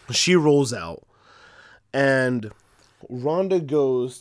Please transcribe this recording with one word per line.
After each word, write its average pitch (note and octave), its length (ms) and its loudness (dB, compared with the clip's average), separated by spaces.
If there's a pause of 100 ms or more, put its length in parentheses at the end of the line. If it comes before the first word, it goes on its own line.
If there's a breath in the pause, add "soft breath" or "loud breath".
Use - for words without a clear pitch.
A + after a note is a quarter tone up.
(120)
She F3 240 2
rolls C#3+ 360 4
out, E2+ 300 -12 (920 soft breath)
and B2+ 600 0 (560 soft breath)
Ronda E3+ 500 -2
goes C3 640 0